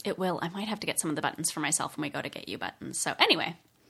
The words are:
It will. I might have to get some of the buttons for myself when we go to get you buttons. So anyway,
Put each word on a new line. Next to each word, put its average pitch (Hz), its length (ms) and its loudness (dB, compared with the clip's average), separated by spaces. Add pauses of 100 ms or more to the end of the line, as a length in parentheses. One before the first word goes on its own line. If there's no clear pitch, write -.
It 196 140 0
will. 180 240 2
I 170 80 -2
might 196 180 -4
have 208 120 -2
to 170 60 -4
get 156 140 0
some 170 80 -2
of 147 80 2
the - 60 -2
buttons 143 280 0
for - 100 -4
myself 151 360 0
when 151 60 -2
we 147 80 -2
go 143 100 -4
to - 80 -6
get - 220 -10
you 95 80 -6
buttons. - 400 -6
So - 200 0
anyway, 175 380 6 (340)